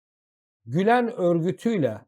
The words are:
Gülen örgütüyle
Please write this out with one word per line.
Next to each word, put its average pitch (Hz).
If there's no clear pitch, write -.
Gülen 214
örgütüyle 175